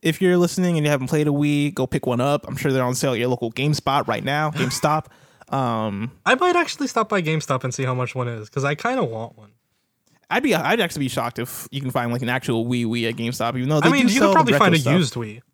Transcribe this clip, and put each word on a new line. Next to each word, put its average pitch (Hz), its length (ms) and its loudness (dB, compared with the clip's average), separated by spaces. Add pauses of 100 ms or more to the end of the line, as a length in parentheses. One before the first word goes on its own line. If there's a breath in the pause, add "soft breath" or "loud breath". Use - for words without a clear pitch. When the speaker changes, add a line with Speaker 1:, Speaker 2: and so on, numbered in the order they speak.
Speaker 1:
if 160 180 0
you're 180 160 4
listening 175 420 2
and 151 80 2
you 147 40 2
haven't 131 180 0
played 151 200 2
a - 20 2
Wii, 147 440 0
go 131 120 0
pick - 200 -4
one 120 140 0
up. 143 280 0
I'm 135 80 -8
sure 139 160 -2
they're 131 120 2
on 123 100 -2
sale 131 180 -2
at 117 60 -2
your 120 100 0
local 117 240 -2
GameSpot 139 560 0
right 110 160 -2
now. 147 260 -2
Speaker 2:
<laughs> - 20 -10
Speaker 1:
GameStop. 151 540 -2 (460 soft breath)
Um, 113 580 -2 (160)
Speaker 2:
I 214 80 4
might 349 220 2
actually 302 320 -2
stop 226 200 -2
by 196 140 0
GameStop 156 420 -2
and 127 80 -4
see 131 120 -4
how 127 100 -2
much 127 200 -4
one 123 140 -4
is, 110 220 -10
'cause 135 140 -4
I 143 100 0
kinda 240 280 -2
want 113 360 -8
one. 104 120 -20 (760)
Speaker 1:
I'd 247 140 0
be, 269 120 2
I'd 160 260 2
actually 165 260 -2
be - 20 -2
shocked 120 300 -4
if - 320 -8
you 135 100 -6
can 131 100 -6
find, 120 220 -2
like, 120 80 -4
an 127 80 -4
actual 120 380 -2
Wii 123 180 0
Wii 113 240 -2
at 117 80 -4
GameStop, 117 400 -4
even 127 140 -2
though 151 100 2
they 196 80 6
Speaker 2:
I 247 40 6
mean, 269 160 4
Speaker 1:
do 196 40 2
Speaker 2:
you 247 60 2
Speaker 1:
sell - 100 6
Speaker 2:
could 294 60 6
probably 254 180 4
Speaker 1:
retro 220 140 6
Speaker 2:
find 175 80 6
a 160 40 4
Speaker 1:
stuff. 135 140 2
Speaker 2:
used 160 220 2
Wii. 110 260 -8 (140)